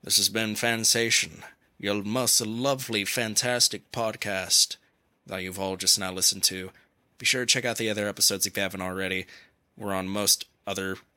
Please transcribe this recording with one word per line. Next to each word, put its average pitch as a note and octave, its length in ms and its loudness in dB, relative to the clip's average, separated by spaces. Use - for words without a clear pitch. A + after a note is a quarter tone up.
This - 140 2
has - 120 4
been G#2+ 260 0
fanzation, A2+ 880 2
your G2+ 240 -2
most A2+ 360 2
lovely, A#2 640 -2
fantastic A#2 880 0
podcast G#2 840 0
that F#2+ 160 -8
you've F#2 180 -8
all F#2+ 180 -2
just F#2 220 2
now F#2+ 120 -4
listened F#2 320 0
to. F#2 260 -2
Be B2 80 -8
sure B2+ 160 2
to A#2 100 0
check B2 140 2
out A#2 120 0
the A2 120 0
other G#2 180 -2
episodes G2 380 2
if G2+ 100 -6
you G2+ 80 0
haven't F#2+ 200 -4
already. F#2 420 -4
We're G#2 200 -4
on F#2 120 -2
most G2 380 0
other F#2+ 300 -4